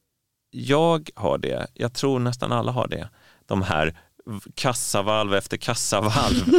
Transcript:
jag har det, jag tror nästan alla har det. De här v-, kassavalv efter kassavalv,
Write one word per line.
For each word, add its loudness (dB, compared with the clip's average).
jag 2
har 0
det, -4
jag -4
tror 0
nästan -2
alla -2
har -2
det. -8
De 0
här 0
v-, -10
kassavalv 0
efter 0
kassavalv, 0